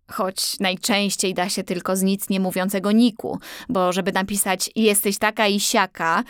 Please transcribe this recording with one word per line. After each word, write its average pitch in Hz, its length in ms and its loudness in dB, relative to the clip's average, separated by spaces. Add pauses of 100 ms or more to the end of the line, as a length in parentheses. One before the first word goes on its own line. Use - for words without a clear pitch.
(120)
choć - 480 -4
najczęściej 196 720 0
da 180 140 0
się 196 160 -4
tylko 190 320 -2
z 190 60 0
nic 196 260 0
nie 190 120 0
mówiącego 190 520 0
niku, 220 460 2 (300)
bo 185 240 2
żeby 190 200 -2
napisać 190 640 -2
„jesteś 208 420 2
taka 214 300 2
i 202 120 2
siaka”, 185 680 0